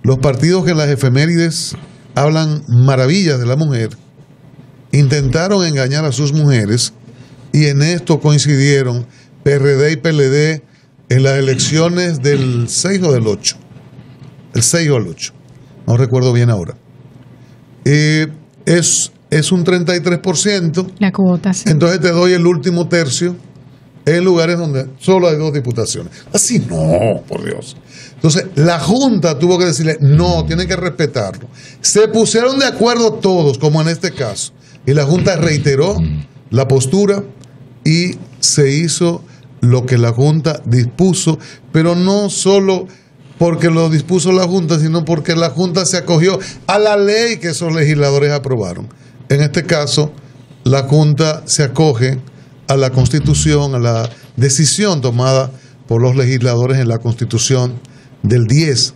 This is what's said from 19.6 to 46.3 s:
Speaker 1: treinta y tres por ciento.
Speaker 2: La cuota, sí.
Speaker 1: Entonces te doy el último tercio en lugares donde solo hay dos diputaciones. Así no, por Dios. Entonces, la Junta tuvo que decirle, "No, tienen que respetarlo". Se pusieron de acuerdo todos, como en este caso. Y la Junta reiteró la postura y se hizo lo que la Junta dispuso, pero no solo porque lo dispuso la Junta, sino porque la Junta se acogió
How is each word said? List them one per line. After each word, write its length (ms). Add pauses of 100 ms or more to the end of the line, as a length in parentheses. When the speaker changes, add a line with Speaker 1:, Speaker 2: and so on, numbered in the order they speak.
Speaker 1:
treinta 320
y 40
tres 180
por 180
ciento. 500 (120)
Speaker 2:
La 120
cuota, 420
sí. 140
Speaker 1:
Entonces 340
te 100
doy 240
el 120
último 420
tercio 460 (720)
en 200
lugares 340
donde 300 (100)
solo 300
hay 80
dos 160
diputaciones. 600 (200)
Así 280
no, 680
por 160
Dios. 320 (380)
Entonces, 400
la 260
Junta 580
tuvo 200
que 80
decirle, 340
"No, 460
tienen 200
que 100
respetarlo". 680 (360)
Se 260
pusieron 500
de 60
acuerdo 500
todos, 440
como 240
en 60
este 240
caso. 400 (340)
Y 80
la 100
Junta 320
reiteró 600 (540)
la 160
postura 560 (600)
y 320 (240)
se 320
hizo 500 (380)
lo 240
que 140
la 140
Junta 520
dispuso, 720 (320)
pero 240
no 360
solo 560 (520)
porque 300
lo 220
dispuso 420
la 140
Junta, 340
sino 240
porque 320
la 140
Junta 340
se 140
acogió 400 (280)